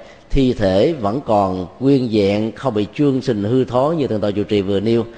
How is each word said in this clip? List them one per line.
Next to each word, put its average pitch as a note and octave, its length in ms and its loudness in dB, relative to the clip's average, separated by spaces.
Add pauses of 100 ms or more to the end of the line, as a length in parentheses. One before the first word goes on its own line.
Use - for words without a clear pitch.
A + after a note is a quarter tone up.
(300)
thi B2+ 240 2
thể G2+ 400 2
vẫn A#2+ 320 -4
còn F#2+ 420 0 (120)
nguyên C3 320 2
vẹn, G#2 400 2
không B2+ 220 -6
bị G#2 220 0
chương C#3 260 0
sinh G#2+ 220 -2
hư A#2+ 220 0
thối C3 300 0
như C#3 120 -2
Thượng G#2 140 -2
tọa G#2 100 0
Trụ G2+ 120 -2
Trì G#2 180 0
vừa G2 180 -2
nêu, A2+ 260 0 (120)